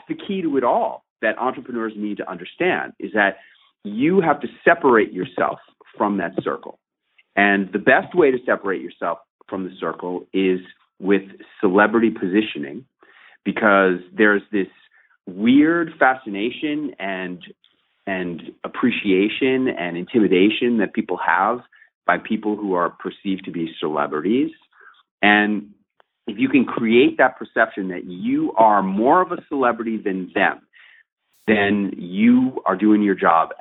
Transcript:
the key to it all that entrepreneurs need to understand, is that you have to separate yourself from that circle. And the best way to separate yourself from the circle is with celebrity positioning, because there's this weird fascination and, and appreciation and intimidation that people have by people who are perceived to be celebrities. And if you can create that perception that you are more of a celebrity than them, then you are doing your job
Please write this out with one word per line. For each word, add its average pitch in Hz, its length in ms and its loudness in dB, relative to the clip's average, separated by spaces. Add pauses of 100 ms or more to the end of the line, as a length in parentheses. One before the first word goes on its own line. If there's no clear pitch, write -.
the 165 60 -8
key 190 300 -6
to 143 140 -2
it 123 60 0
all 139 420 -2 (180)
that 110 160 -2
entrepreneurs 120 580 -6
need 104 200 -6
to - 120 -8
understand, 90 720 -6
is - 140 -10
that 101 240 2 (460)
you 139 380 0
have 156 200 0
to 117 60 -10 (160)
separate 139 480 4
yourself - 460 -4 (400)
from 101 220 0
that 87 140 -6 (100)
circle. - 340 -8 (580)
And 98 380 2
the 104 60 0
best 127 340 2
way 165 160 4
to 127 160 0
separate 98 380 -2
yourself - 360 -6 (300)
from 95 140 -8
the 90 160 -12
circle 87 540 -8
is 92 260 2 (400)
with 98 240 0 (380)
celebrity 107 500 4
positioning, 90 760 -4 (580)
because 98 580 2 (140)
there's 104 360 2
this 98 160 -2 (580)
weird 156 720 2
fascination 131 1000 -2
and, 92 420 -8 (640)
and 90 360 -6 (220)
appreciation 131 1080 0
and 87 280 -6
intimidation 104 840 2
that 92 140 -2
people 90 320 -4
have 98 340 2 (460)
by 87 120 2
people 107 400 -4
who 101 160 -4
are 87 160 0
perceived - 560 -8
to - 60 -10
be 82 280 -6
celebrities. 78 720 -2 (720)
And 104 500 2 (540)
if - 120 -10
you 131 120 0
can 131 160 2
create 120 520 2
that 127 200 2
perception 110 520 -4
that 87 160 -10
you 117 520 -4
are 107 260 6
more 113 380 2
of 175 100 -2
a 175 160 -10
celebrity 117 500 -2
than 95 380 -6
them, 87 260 0 (840)
then 101 500 0
you 120 680 2
are 95 100 0
doing 107 260 4
your 101 140 2
job 82 340 2 (120)